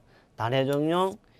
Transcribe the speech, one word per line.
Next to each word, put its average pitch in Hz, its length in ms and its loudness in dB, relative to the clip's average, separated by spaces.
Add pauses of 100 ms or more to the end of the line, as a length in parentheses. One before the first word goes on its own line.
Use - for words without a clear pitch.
(360)
단회전용, 143 840 0 (220)